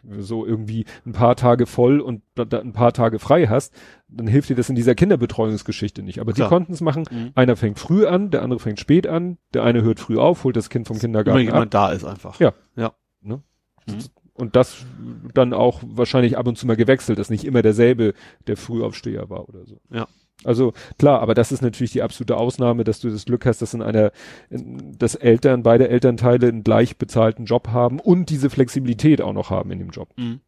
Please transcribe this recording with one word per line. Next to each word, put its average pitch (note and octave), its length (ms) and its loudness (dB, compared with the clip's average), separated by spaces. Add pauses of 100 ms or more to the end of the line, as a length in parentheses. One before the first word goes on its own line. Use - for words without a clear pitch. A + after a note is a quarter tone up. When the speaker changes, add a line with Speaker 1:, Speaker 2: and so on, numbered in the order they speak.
(180)
Speaker 1:
so G#2+ 260 -8
irgendwie A2 400 -6 (220)
ein A#2+ 60 -12
paar A#2+ 220 4
Tage A#2+ 320 2
voll C3 340 2
und B2 220 -10 (120)
da, A#2+ 100 -4
da A2 160 -4
ein A#2+ 140 -14
paar A#2+ 180 4
Tage A2+ 260 0
frei D#3+ 280 4
hast, A#2 260 0 (360)
dann A2+ 180 -10
hilft C3 240 2
dir C3 60 0
das A#2+ 120 -2
in C3+ 60 -2
dieser A#2 200 2
Kinderbetreuungsgeschichte A2 1080 -2
nicht. G2 180 -12
Aber A2+ 120 -4
Speaker 2:
Klar. G#2+ 160 0
Speaker 1:
die E3+ 60 4
konnten's F3 280 -2
machen. D#3+ 280 -2
Speaker 2:
Mhm. A#2+ 240 -8
Speaker 1:
Einer B2+ 220 4
fängt G#2 220 -4
früh G3+ 280 2
an, F#3 240 0
der C#3+ 120 -2
andere B2 180 -4
fängt G#2+ 200 -6
spät F3 260 2
an, E3+ 320 -4 (160)
der A#2+ 80 0
eine A#2+ 200 2
hört A2+ 180 0
früh A2+ 180 -4
auf, D#3 260 2
holt B2 120 0
das A2 120 -4
Kind A#2 200 -6
vom A2 100 -8
Kindergarten A2+ 420 2
Speaker 2:
Immer A2+ 120 0
jemand A2 220 0
Speaker 1:
ab. G2+ 140 4
Speaker 2:
da D#2+ 40 -2
ist - 120 -8
einfach. F#2 340 -14
Speaker 1:
Ja. D3+ 140 4 (240)
Speaker 2:
Ja. A2+ 160 -6 (300)
Speaker 1:
Ne? A2+ 180 -12 (480)
Speaker 2:
Mhm. G#2 100 -12 (360)
Speaker 1:
Und B2 220 -4
das B2+ 280 0 (500)
dann B2 200 2
auch A#2+ 320 0
wahrscheinlich A#2 500 0
ab A#2+ 100 -4
und A#2 120 -4
zu B2 80 -8
mal A2+ 100 0
gewechselt, A#2 420 2
dass G2+ 120 -6
nicht G#2+ 140 -4
immer B2+ 180 2
derselbe A2 520 4 (320)
der G#2 100 -4
Frühaufsteher A2 720 -8
war F#2 180 -14
oder F#2 180 -20
so. G#2+ 140 -20 (100)
Speaker 2:
Ja. A#2 160 -8 (380)
Speaker 1:
Also A#2+ 280 2 (260)
klar, C#3+ 220 6
aber G#2+ 140 0
das A#2+ 180 2
ist B2+ 100 -6
natürlich A#2+ 300 -4
die B2 100 -2
absolute A2+ 340 -6
Ausnahme, A#2+ 460 -2
dass G#2+ 160 -2
du A#2+ 120 -6
das G#2+ 160 -10
Glück A#2+ 200 -2
hast, A#2+ 160 0
dass A2+ 120 -8
in A2+ 80 -8
einer, G#2+ 280 2 (400)
in, B2 480 -14
dass - 160 0
Eltern, B2 480 4
beide A#2 260 6
Elternteile B2 600 2
einen A2+ 160 -4
gleich A2 320 2
bezahlten A2+ 480 -2
Job A#2 240 -2
haben B2 320 0
und F3+ 300 2
diese C#3 200 0
Flexibilität C3 720 2
auch G2+ 140 -6
noch G2 160 -6
haben F#2+ 200 -4
in F#2 80 -8
dem F#2 120 -12
Job. - 260 -16
Speaker 2:
Mhm. B2 320 -8